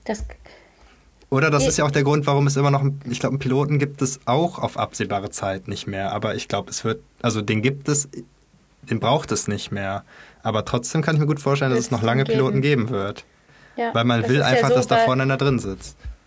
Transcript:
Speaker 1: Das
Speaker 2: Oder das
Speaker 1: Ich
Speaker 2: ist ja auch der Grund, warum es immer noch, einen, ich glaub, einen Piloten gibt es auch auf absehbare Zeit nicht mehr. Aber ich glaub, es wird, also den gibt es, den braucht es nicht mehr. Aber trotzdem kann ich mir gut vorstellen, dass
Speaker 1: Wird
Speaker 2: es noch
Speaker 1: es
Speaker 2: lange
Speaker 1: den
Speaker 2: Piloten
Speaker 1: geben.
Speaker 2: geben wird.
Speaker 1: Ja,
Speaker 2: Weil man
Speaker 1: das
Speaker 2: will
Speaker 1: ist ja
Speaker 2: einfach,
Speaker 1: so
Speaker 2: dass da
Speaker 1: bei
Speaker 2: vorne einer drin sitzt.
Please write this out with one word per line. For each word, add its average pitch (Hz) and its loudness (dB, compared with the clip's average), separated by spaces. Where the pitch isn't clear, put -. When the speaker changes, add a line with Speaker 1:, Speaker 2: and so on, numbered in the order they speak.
Speaker 1:
Das 214 -6
Speaker 2:
Oder 143 4
das 143 4
Speaker 1:
Ich 135 4
Speaker 2:
ist - 0
ja 151 2
auch 143 2
der 147 2
Grund, 147 2
warum 143 4
es 143 0
immer 143 4
noch, 139 2
einen, 139 0
ich 120 -6
glaub, 127 0
einen 139 -2
Piloten 139 0
gibt 143 -2
es 127 -4
auch 160 0
auf - -4
absehbare 101 -4
Zeit 95 -4
nicht 101 -8
mehr. 98 -4
Aber 104 -2
ich - -8
glaub, 101 -4
es - -8
wird, 113 -2
also 110 0
den 107 0
gibt 139 -2
es, 147 0
den 113 -6
braucht 131 0
es 107 -2
nicht 104 -4
mehr. 98 -4
Aber 107 0
trotzdem 147 -2
kann 160 0
ich 147 4
mir 147 2
gut 151 0
vorstellen, 139 2
dass 123 2
Speaker 1:
Wird 120 0
Speaker 2:
es - -16
noch 113 0
Speaker 1:
es 110 0
Speaker 2:
lange 127 4
Speaker 1:
den - 0
Speaker 2:
Piloten 131 2
Speaker 1:
geben. 135 2
Speaker 2:
geben 120 -6
wird. 98 -6
Speaker 1:
Ja, 233 -2
Speaker 2:
Weil 117 2
man 120 2
Speaker 1:
das 117 -2
Speaker 2:
will 127 4
Speaker 1:
ist - 2
ja - 2
Speaker 2:
einfach, 131 4
Speaker 1:
so 123 4
Speaker 2:
dass 127 4
da - 4
Speaker 1:
bei 226 4
Speaker 2:
vorne 131 2
einer 135 2
drin 135 2
sitzt. 95 -10